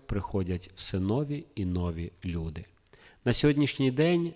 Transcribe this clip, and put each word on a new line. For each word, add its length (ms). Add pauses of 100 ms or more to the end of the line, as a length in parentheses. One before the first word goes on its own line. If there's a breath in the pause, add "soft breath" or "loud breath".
приходять 680
все 260
нові 440 (100)
і 100
нові 480 (120)
люди. 400 (600 loud breath)
На 80
сьогоднішній 580
день 460